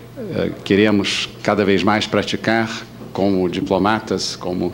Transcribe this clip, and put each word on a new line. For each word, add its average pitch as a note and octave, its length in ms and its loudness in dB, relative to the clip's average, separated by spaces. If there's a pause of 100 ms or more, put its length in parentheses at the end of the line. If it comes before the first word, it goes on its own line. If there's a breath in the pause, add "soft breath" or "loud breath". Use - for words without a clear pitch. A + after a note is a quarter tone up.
(340)
eh, F2 180 0 (120)
queremos G#2 640 2 (160)
cada G#2 220 2
vez F#2 180 4
mais G#2 240 2
praticar A2 640 0 (400)
como F#2 380 0
diplomatas, F#2+ 880 0
como F2+ 360 -4